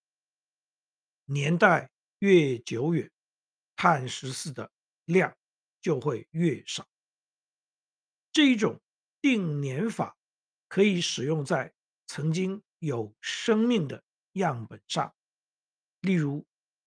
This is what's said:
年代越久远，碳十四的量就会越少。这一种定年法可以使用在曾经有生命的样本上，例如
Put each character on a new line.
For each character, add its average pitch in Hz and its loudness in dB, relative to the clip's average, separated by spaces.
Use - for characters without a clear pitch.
年 143 -2
代 175 4
越 160 4
久 123 -4
远， 139 -2
碳 143 2
十 131 -10
四 - -10
的 113 -12
量 170 0
就 147 -2
会 120 -6
越 160 0
少。 - -10
这 285 4
一 240 4
种 202 -2
定 180 0
年 139 -4
法 - -6
可 190 2
以 190 4
使 - -4
用 151 -2
在 139 -4
曾 156 -2
经 185 -4
有 117 -4
生 - 0
命 226 2
的 120 -12
样 143 -2
本 - -18
上， - -4
例 190 2
如 147 -2